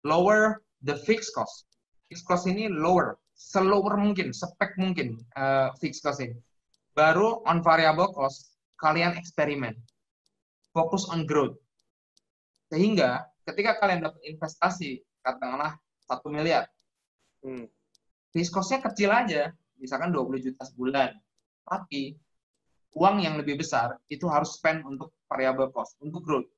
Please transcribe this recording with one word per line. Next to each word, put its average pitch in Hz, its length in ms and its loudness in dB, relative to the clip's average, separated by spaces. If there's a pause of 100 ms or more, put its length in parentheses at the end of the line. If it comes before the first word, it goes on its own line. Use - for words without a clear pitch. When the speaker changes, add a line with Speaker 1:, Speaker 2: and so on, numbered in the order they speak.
Speaker 1:
lower 214 560 4 (240)
the 143 80 -2
fixed - 400 0
cost. - 320 -8 (400)
Fixed - 180 -16
cost 180 220 0
ini 208 240 -2
lower, 160 480 2 (160)
selower 202 640 2
mungkin, 202 320 0
sepek - 480 -6
mungkin, 160 400 -2 (160)
eh, 135 340 2 (140)
fixed - 240 -6
cost 139 160 -4
ini. 117 160 -8 (560)
Baru 180 540 4
on 170 160 2
variable 165 500 4
cost, 135 400 -4 (240)
kalian 170 400 0
eksperimen. 143 560 -4 (960)
Fokus 170 400 -2
on 165 160 -4
growth. 147 320 0 (1120)
Sehingga 160 560 2 (160)
ketika 208 400 0
kalian 175 240 2
dapat - 160 -8
investasi, 160 800 -4 (240)
katakanlah 131 480 -4 (320)
satu 151 240 -6
miliar, 151 400 0 (720)
Speaker 2:
Hmm. 127 240 -12 (640)
Speaker 1:
fixed 170 240 -4
cost-nya 196 240 0
kecil 202 320 0
aja, 170 400 2 (320)
misalkan 143 320 -4
dua 139 80 0
puluh 131 160 -4
juta 127 240 -8
sebulan. 127 560 -2 (480)
Tapi 147 480 -6 (800)
uang 185 320 4
yang 151 160 -2
lebih 143 160 -4
besar 123 480 -2
itu 156 240 -4
harus 147 240 0
spend 160 320 -2
untuk 135 240 -12 (160)
variable 131 480 0
cost, 110 240 -8
untuk 160 240 -10
growth. 147 240 -2 (120)